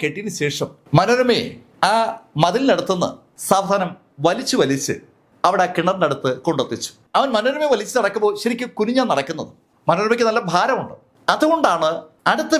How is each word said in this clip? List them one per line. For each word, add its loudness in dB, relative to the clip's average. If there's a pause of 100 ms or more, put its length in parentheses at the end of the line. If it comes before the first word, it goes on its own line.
കെട്ടിയതിനു -6
ശേഷം -4 (300)
മനോരമയെ 2 (480)
ആ 2 (480)
മതിലിനടുത്തുനിന്ന് 0 (380)
സാവധാനം 0 (360)
വലിച്ചു -2
വലിച്ച് 0 (520)
അവിടെ 2
ആ -2
കിണറിനടുത്ത് 0 (160)
കൊണ്ടെത്തിച്ചു. -4 (260)
അവൻ 2
മനോരമയെ 0
വലിച്ച് -2
നടക്കുമ്പോൾ 0 (100)
ശരിക്കും -4
കുനിഞ്ഞാ 0
നടക്കുന്നത്. -4 (380)
മനോരമയ്ക്ക് 2
നല്ല 0 (120)
ഭാരമുണ്ട്. 0 (400)
അതുകൊണ്ടാണ് 2 (420)
അടുത്ത -2